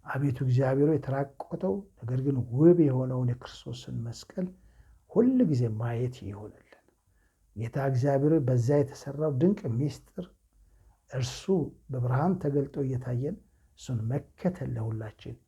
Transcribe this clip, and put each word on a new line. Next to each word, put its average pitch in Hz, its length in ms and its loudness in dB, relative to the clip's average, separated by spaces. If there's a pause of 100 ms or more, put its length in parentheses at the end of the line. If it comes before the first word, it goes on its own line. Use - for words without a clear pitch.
አቤቱ 135 380 -2
እግዚአብሔር 135 460 4
ሆይ፣ 156 80 4
የተራቆተው 143 760 -4 (200)
ነገር 123 280 -4
ግን 139 140 0 (140)
ውብ 165 300 8
የሆነውን 127 480 2
የክርስቶስን - 720 -8
መስቀል 120 460 -8 (640)
ሁል 254 360 4
ጊዜ 131 160 2 (100)
ማየት 120 480 -4
ይሆንልን። 101 400 -12 (960)
ጌታ 113 200 -6 (100)
እግዚአብሔር 139 460 4
ሆይ፣ 160 100 4
በዛ 123 320 2
የተሰራው 143 600 0
ድንቅ 175 260 2 (100)
ሚስጥር 143 560 -4 (840)
እርሱ - 320 -6 (440)
በብርሃን 131 520 0
ተገልጦ 139 420 -2
እየታየን 131 560 -2 (420)
እሱን 123 280 -6
መከተል 139 640 -4
ለሁላችን 113 680 -8 (120)